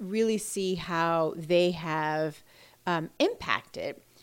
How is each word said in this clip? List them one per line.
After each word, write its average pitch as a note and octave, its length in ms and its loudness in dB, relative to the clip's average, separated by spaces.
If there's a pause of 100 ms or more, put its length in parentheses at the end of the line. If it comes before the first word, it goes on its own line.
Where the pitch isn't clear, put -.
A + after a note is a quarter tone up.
really A3 360 0
see F#3+ 380 -2
how E3 600 0
they F3 340 4
have, D#3 720 -2 (440)
um, E3 240 -2 (100)
impacted - 800 -2 (220)